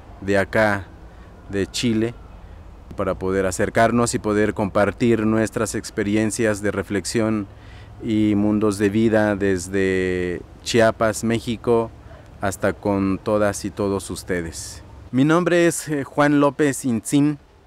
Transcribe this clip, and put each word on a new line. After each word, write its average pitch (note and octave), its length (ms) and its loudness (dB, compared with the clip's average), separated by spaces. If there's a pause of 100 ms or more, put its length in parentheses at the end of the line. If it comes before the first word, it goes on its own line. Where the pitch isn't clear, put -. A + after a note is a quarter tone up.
(220)
de G2 180 2
acá, G2+ 480 0 (640)
de - 160 -2
Chile, A2+ 480 -2 (800)
para F#2+ 180 -2
poder F#2+ 320 -2
acercarnos A2+ 680 2
y - 20 -2
poder G#2 380 0
compartir G#2+ 720 2
nuestras A2 480 0
experiencias G#2+ 880 -2
de G2+ 80 0
reflexión G#2 720 -2 (600)
y G#2+ 300 2
mundos G#2 440 2
de G#2 100 4
vida G#2+ 480 4
desde F#2 1040 0 (220)
Chiapas, A2 600 2
México, A2+ 680 0 (520)
hasta G2 320 -2
con G2 440 -2
todas G#2 460 -2
y G2 80 -6
todos G2 380 -4
ustedes. - 720 -8 (280)
Mi B2+ 120 2
nombre E3+ 440 4
es, - 200 -2
eh, D3 160 -4
Juan D3 380 2
López C#3+ 420 0
Intzin. C#3+ 540 0 (300)